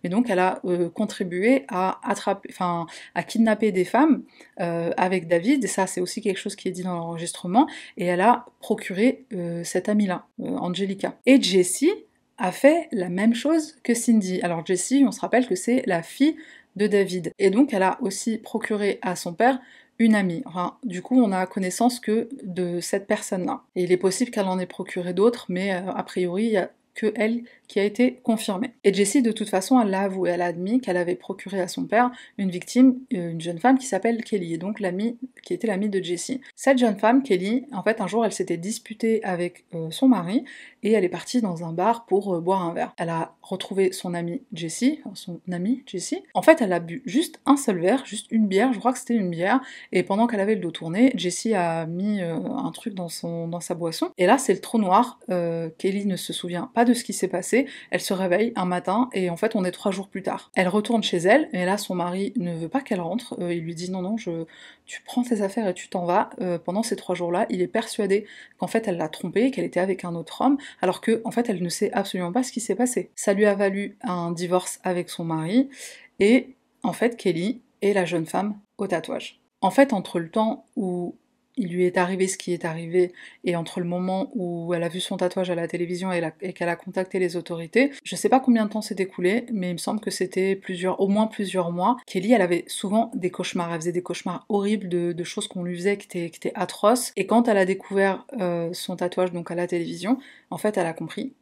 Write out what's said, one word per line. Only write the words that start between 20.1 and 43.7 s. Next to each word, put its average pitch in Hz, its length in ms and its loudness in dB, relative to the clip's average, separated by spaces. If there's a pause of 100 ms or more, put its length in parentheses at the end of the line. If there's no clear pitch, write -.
amie. 180 300 0
Enfin, 180 400 -6
du 180 160 -6
coup, 254 200 4
on 196 120 4
a 185 120 2
connaissance 214 540 0
que 226 300 -2 (120)
de 175 380 -4
cette 196 260 -4
personne-là. 208 580 -2 (120)
Et 180 80 0
il 175 80 2
est 180 60 6
possible 196 340 0
qu'elle 196 160 0
en 185 100 -2
ait 180 80 -2
procuré 180 480 -8
d'autres, 220 360 2
mais, 190 240 -2
euh, 185 180 -4
a 185 120 -4
priori, 185 420 -2
il 226 60 0
y 208 60 2
a - 140 -2 (240)
que 214 200 0
elle 233 280 0 (240)
qui - 120 -2
a 196 40 2
été 240 400 2
confirmée. 220 500 -2 (100)
Et 202 100 8
Jessie, 202 280 4
de 226 100 4
toute 220 160 -4
façon, 247 320 4
elle 214 100 4
l'a 190 120 0
avoué, 190 300 0
elle 175 100 0
a 175 40 2
admis 185 360 0
qu'elle 185 160 0
avait 175 180 0
procuré 190 460 -6
à 180 60 -2
son 180 180 -4
père 233 240 4 (280)
une 190 120 -2
victime, 247 480 4 (160)
euh, 175 160 -4
une 165 120 -6
jeune 165 180 -6
femme 262 180 6
qui 262 80 -4
s'appelle 226 380 0
Kelly, 170 320 -4
et - 20 -6
donc 202 220 -6
l'amie, 202 380 -2 (260)
qui - 100 -4
était 196 140 -2
l'amie 208 220 0
de 190 120 -2
Jessie. 175 400 -6 (140)
Cette 269 240 4
jeune 220 180 2
femme, 247 240 4
Kelly, 214 500 0
en 196 120 -8
fait, 220 180 0
un 185 60 -2
jour, 220 180 0
elle 208 60 0
s'était 180 260 -4
disputée 220 640 -2
avec, 175 420 -4 (100)
euh, 160 160 -6
son 269 160 2
mari, 202 380 2 (360)
et 214 120 4
elle 208 100 4
est 180 60 0
partie 202 320 -2
dans 175 220 -4
un 165 100 -6
bar 214 340 2
pour, 196 260 2
euh, 170 80 0
boire 185 220 2
un 170 100 -4
verre. - 240 -6
Elle 170 120 -4
a 165 340 -4
retrouvé 190 480 -2